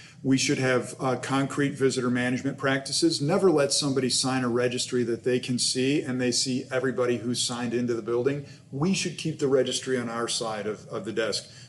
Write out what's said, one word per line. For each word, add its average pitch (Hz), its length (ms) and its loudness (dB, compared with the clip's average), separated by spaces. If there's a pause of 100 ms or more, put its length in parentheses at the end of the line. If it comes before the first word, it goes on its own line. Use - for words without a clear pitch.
(240)
We 135 140 4
should 139 200 2
have, 127 440 2
uh, 127 160 0
concrete 135 560 0
visitor 127 360 2
management 123 480 0
practices. 139 640 0
Never 180 300 4
let 143 220 4
somebody 135 360 2
sign 127 360 0
a 120 40 0
registry 123 540 0
that 113 220 -2
they 123 140 2
can 123 200 -2
see 135 420 2
and 127 200 -4
they 123 100 2
see 131 400 -2
everybody 123 460 0
who's 120 240 -2
signed 120 320 -2
into 120 200 0
the 113 80 -2
building. 123 440 0 (260)
We 160 220 0
should 165 240 -2
keep 156 220 -6
the 147 100 2
registry 127 480 2
on 120 100 -4
our 117 220 -4
side 110 360 -4
of, 107 220 -6
of 110 160 -8
the 110 100 -6
desk. 110 320 -2 (240)